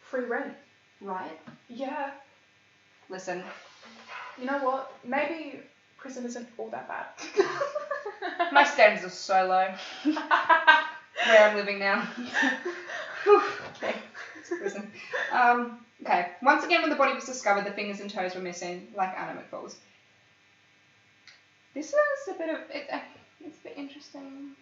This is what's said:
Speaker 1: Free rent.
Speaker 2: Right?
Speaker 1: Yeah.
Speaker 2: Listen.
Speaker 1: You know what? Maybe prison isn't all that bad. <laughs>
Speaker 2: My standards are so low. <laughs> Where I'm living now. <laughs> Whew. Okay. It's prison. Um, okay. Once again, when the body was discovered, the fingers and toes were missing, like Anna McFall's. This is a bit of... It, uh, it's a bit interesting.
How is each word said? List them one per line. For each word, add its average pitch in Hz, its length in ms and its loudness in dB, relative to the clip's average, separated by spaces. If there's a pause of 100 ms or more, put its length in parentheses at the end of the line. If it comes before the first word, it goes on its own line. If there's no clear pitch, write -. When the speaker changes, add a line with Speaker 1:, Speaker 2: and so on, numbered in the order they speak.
Speaker 1:
Free 247 260 -6
rent. 254 280 -4 (460)
Speaker 2:
Right? 185 380 -8 (300)
Speaker 1:
Yeah. 277 440 -6 (960)
Speaker 2:
Listen. 180 340 -8 (960)
Speaker 1:
You 254 80 -8
know 277 180 0
what? 269 280 0 (120)
Maybe 294 560 -4 (380)
prison 247 260 -12
isn't 240 320 -10
all 220 140 -10
that - 180 -10
bad. - 180 -8 (1400)
<laughs> - 20 -4
Speaker 2:
My 285 120 10
standards 208 400 6
are 185 60 -8
so 190 380 2
low. 190 260 4 (300)
<laughs> 302 100 2
Where - 1400 6
I'm 214 60 -2
living 202 220 -2
now. 196 240 2
<laughs> - 1200 -4
Whew. 403 180 10 (340)
Okay. - 180 -4 (440)
It's - 100 -18
prison. 202 420 -6 (420)
Um, 240 480 2 (220)
okay. 185 260 2 (140)
Once 294 220 4
again, 330 160 2
when 311 100 0
the 247 60 0
body 262 160 4
was 240 120 -6
discovered, 202 420 0
the 196 60 -6
fingers 101 280 -8
and 101 100 -10
toes 185 240 -4
were 185 60 -8
missing, 180 560 -10
like 190 220 -2
Anna - 240 -8
McFall's. - 340 -14 (2000)
This 294 140 -8
is 571 460 0
a 349 40 -12
bit 330 100 -4
of... 294 120 -4 (120)
It, 294 200 -10
uh, 277 60 -4 (460)
it's - 140 -18
a - 60 -20
bit - 120 -12
interesting. 277 840 -14